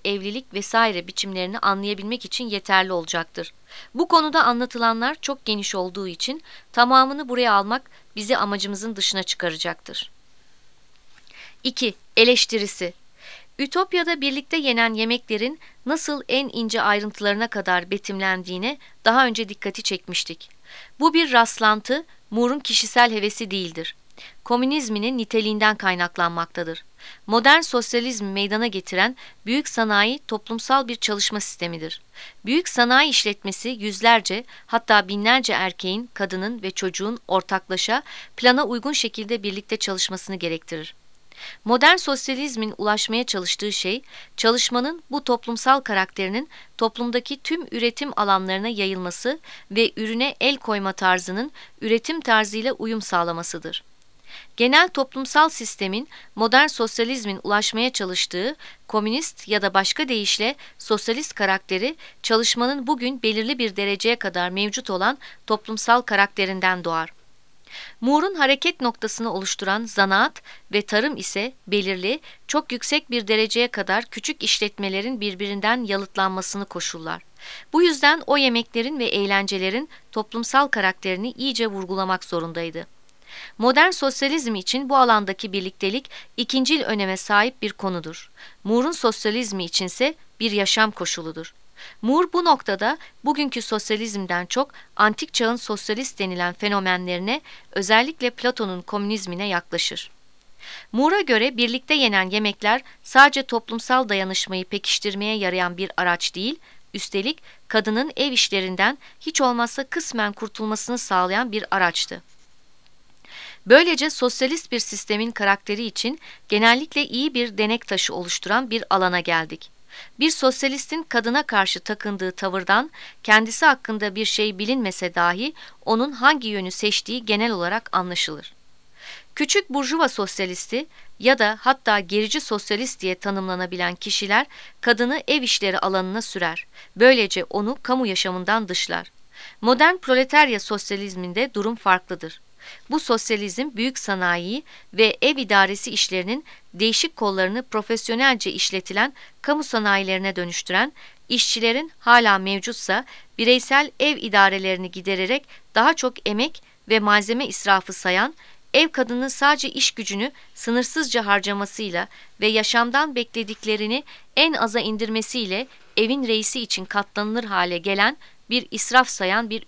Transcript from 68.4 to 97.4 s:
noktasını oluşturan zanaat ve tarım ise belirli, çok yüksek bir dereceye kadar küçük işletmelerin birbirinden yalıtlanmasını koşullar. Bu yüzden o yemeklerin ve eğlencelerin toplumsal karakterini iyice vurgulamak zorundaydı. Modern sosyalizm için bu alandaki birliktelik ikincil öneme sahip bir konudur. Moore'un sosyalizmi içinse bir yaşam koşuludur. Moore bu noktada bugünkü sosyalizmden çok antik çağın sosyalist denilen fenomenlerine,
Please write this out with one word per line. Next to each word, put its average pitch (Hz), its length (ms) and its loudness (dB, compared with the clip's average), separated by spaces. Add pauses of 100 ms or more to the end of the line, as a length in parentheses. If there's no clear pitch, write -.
noktasını 226 520 -4
oluşturan 190 520 -4
zanaat 202 560 2 (320)
ve 208 80 2
tarım 220 360 0
ise 202 360 -4 (140)
belirli, 190 520 -2 (280)
çok 302 240 -2
yüksek 294 400 -2
bir 233 160 -2
dereceye 220 400 2
kadar 208 380 -2
küçük - 380 -8
işletmelerin 208 800 -2
birbirinden 202 640 -2
yalıtlanmasını 196 840 -2
koşullar. 165 560 -8 (520)
Bu 330 100 6
yüzden 302 440 4
o 285 100 4
yemeklerin 247 600 0
ve 233 60 -2
eğlencelerin 196 840 -2 (220)
toplumsal 233 560 0
karakterini 190 640 -2
iyice 233 360 -2
vurgulamak 190 560 -4
zorundaydı. 165 640 -6 (680)
Modern 269 340 6
sosyalizm 269 640 0
için 247 340 -4
bu 277 80 4
alandaki 208 560 2
birliktelik 196 560 -4 (280)
ikincil 262 440 0
öneme 196 360 -2
sahip 214 440 2
bir 208 120 -4
konudur. 170 580 -6 (320)
Moore'un 240 280 2
sosyalizmi 214 760 -2
içinse 220 500 -2 (240)
bir 226 120 0
yaşam 208 400 2
koşuludur. 165 640 -8 (480)
Moore 311 320 2
bu 349 120 2
noktada 262 520 2 (280)
bugünkü 277 360 -2
sosyalizmden 208 840 -2
çok 262 260 -2 (240)
antik 214 380 2
çağın 233 220 0
sosyalist 220 640 -4
denilen 180 340 -2
fenomenlerine, 190 880 -2 (300)